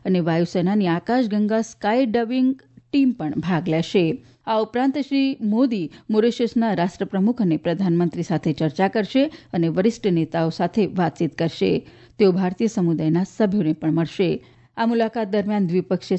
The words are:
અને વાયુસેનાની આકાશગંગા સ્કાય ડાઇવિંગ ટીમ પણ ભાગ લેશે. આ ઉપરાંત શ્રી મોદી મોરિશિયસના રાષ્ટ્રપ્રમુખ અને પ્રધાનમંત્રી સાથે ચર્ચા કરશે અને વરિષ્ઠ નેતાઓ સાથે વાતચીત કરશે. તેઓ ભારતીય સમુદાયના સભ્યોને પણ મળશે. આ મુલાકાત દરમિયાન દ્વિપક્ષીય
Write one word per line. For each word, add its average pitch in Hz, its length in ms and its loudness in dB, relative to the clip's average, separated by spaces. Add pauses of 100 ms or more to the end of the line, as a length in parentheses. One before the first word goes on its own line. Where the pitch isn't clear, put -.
અને 185 140 2
વાયુસેનાની 175 680 0
આકાશગંગા 214 720 0
સ્કાય 226 440 -2
ડાઇવિંગ 247 560 0 (320)
ટીમ 269 180 4
પણ 156 200 -4
ભાગ 165 380 -2
લેશે. 165 540 0 (240)
આ 220 140 0
ઉપરાંત 254 360 -2
શ્રી 269 440 0
મોદી 220 500 0 (180)
મોરિશિયસના 226 640 2
રાષ્ટ્રપ્રમુખ 196 680 0
અને 165 160 2
પ્રધાનમંત્રી 170 640 0
સાથે 160 300 -2
ચર્ચા 160 340 0
કરશે 226 380 0 (280)
અને 165 140 2
વરિષ્ઠ 190 400 0
નેતાઓ 165 420 0
સાથે 180 380 -2
વાતચીત 165 500 -2
કરશે. 165 500 -2 (320)
તેઓ 196 120 6
ભારતીય 190 360 0
સમુદાયના 170 560 0 (140)
સભ્યોને 214 360 2
પણ 160 180 -4
મળશે. 165 540 -2 (320)
આ 233 80 -2
મુલાકાત 226 420 -2
દરમિયાન 202 400 0
દ્વિપક્ષીય 180 520 -2